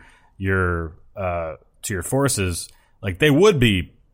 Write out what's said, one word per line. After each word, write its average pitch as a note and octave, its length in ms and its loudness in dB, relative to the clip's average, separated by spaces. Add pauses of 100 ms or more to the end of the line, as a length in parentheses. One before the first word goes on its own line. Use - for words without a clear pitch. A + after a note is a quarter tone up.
(380)
your, F2+ 540 -2 (240)
uh, E2+ 400 -6 (260)
to - 100 -8
your F2+ 100 -6
forces, G#2+ 680 -2 (340)
like, F#2+ 160 -6
they D3+ 120 4
would E3+ 280 6
be G#2 340 2 (220)